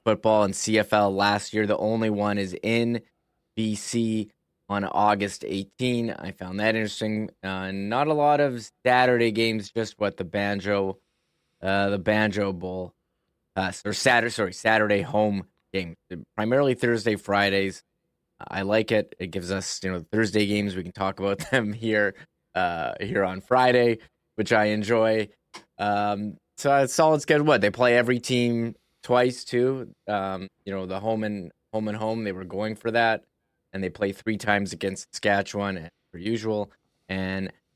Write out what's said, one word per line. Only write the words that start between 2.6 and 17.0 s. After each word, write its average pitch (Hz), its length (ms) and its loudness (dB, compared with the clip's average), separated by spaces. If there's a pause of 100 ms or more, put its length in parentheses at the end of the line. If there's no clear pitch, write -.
in 117 380 0 (540)
B 110 200 -2
C 110 540 -2 (380)
on 101 160 -2
August 101 640 0
eighteen. 117 640 -4
I 90 200 -10
found 92 280 -10
that 110 160 2
interesting. 107 540 -4 (140)
Uh, 95 280 -6
not 104 360 -2
a 156 60 2
lot 147 260 4
of 123 300 -2 (160)
Saturday 123 460 4
games, 110 400 0
just - 280 -4
what 101 180 -2
the 92 80 -6
Banjo, 101 720 -2 (640)
uh, 98 280 0
the 101 100 -2
Banjo 104 520 0
Bowl, 92 420 -8 (640)
uh, 95 160 -2 (140)
or 104 80 -2
Saturday, 120 380 2
sorry, 95 220 -2
Saturday 107 480 2
home 104 440 0 (280)
game. 90 220 -6 (400)
Primarily 127 380 2
Thursday, 113 420 0